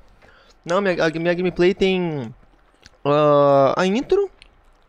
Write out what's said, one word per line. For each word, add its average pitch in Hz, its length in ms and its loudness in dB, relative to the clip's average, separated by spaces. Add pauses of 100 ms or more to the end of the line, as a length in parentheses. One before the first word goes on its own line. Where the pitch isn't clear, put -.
(640)
Não, 175 160 -2
minha, 175 260 -2
a 165 40 -2
minha 165 240 -2
gameplay 180 400 0
tem, 170 600 -4 (680)
ah, 143 720 4
a 180 100 0
intro, 285 440 -2 (580)